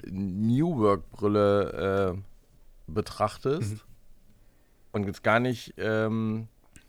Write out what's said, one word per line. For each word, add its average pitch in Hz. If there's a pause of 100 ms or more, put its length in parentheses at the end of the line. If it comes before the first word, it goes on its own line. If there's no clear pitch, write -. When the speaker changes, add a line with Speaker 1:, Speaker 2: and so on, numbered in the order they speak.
(120)
Speaker 1:
New 110
Work-Brille, 101
äh, 98 (640)
betrachtest 107
Speaker 2:
Mhm. 104 (1120)
Speaker 1:
und 104
jetzt 98
gar 110
nicht, 123
ähm, 110 (420)